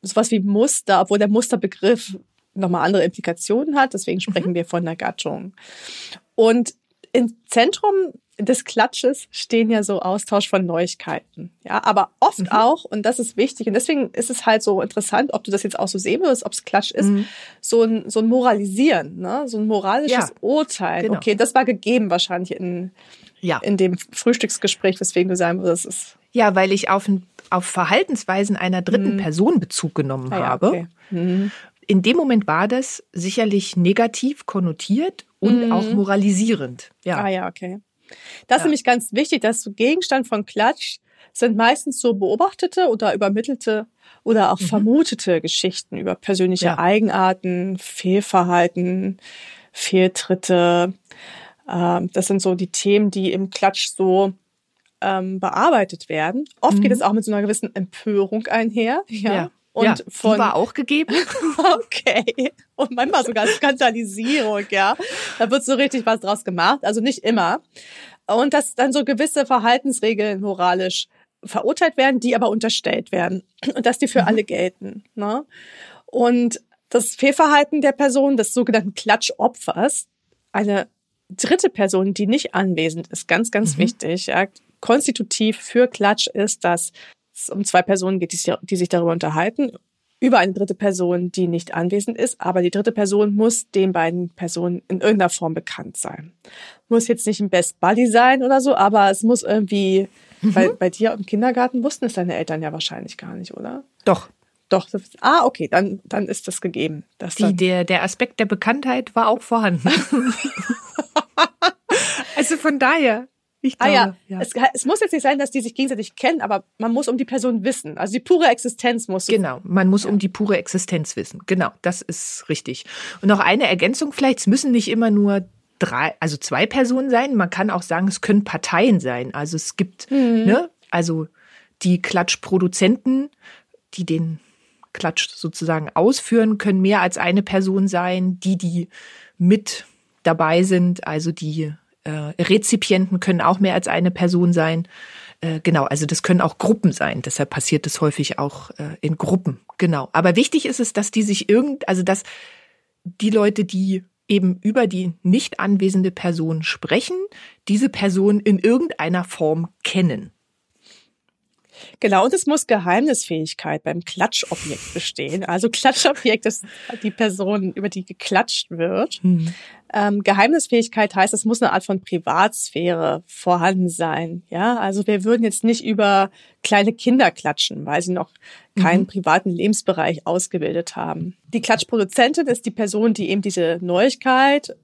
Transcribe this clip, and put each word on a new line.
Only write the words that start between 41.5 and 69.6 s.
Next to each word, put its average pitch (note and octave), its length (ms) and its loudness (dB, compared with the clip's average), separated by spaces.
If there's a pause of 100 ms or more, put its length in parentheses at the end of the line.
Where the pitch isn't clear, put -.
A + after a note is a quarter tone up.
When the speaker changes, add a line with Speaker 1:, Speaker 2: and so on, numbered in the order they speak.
Speaker 1:
meistens A#3+ 460 2
so A#3 140 2
beobachtete E4+ 720 0
oder A3 280 0
übermittelte G#3+ 720 -2 (360)
oder A3 280 4
auch F#3 80 0
Speaker 2:
Mhm. F#3+ 60 -4
Speaker 1:
vermutete G#3 760 2
Geschichten - 560 -4
über - 180 -4
persönliche F#3 500 0
Speaker 2:
Ja. E3+ 140 0
Speaker 1:
Eigenarten, F#3 1000 0
Fehlverhalten, F3+ 1400 0 (520)
Fehltritte. F#3 1200 2 (760)
Ähm, F3 440 0
das F#3 140 -2
sind G3 140 0
so F#3 140 0
die F3+ 120 -4
Themen, G3+ 440 2
die F#3+ 200 -2
im F#3+ 180 -4
Klatsch - 460 -2
so, F#3+ 380 2 (680)
ähm, F#3+ 380 -4
bearbeitet G3 680 0
werden. E3 360 -2 (160)
Oft A3+ 200 4
geht G#3 40 4
Speaker 2:
Mhm. G3+ 80 4
Speaker 1:
es A3+ 80 0
auch G3+ 120 2
mit A3 100 0
so A3 80 -4
einer G3+ 100 -2
gewissen G#3+ 340 -4
Empörung G3+ 720 -4
einher. A3+ 600 -2
Ja. G#3+ 260 -4
Speaker 2:
Ja. F3+ 180 -2 (220)
Speaker 1:
Und A3 120 0
Speaker 2:
Ja, - 100 4
die - 120 -12
Speaker 1:
von - 320 0
Speaker 2:
war A3 160 2
auch G3+ 180 -2
gegeben. C#4+ 400 -2
Speaker 1:
<laughs> E4 440 -2
Okay. C4+ 920 0 (240)
Und - 160 -2
manchmal B3+ 340 0
sogar A3 220 -2
Skandalisierung, A#3 1200 0
ja. G3 260 2 (420)
Da A3+ 140 0
wird C4+ 140 0
so B3+ 80 2
richtig C4 320 0
was A3+ 160 0
draus G3+ 240 -2
gemacht. F#3+ 380 2
Also G#3+ 180 0
nicht B3+ 220 -2
immer. G#3 360 0 (680)
Und B3+ 260 2
dass C#4+ 220 0
dann C4 180 2
so C#4+ 100 0
gewisse C#4 420 0
Verhaltensregeln A3+ 960 0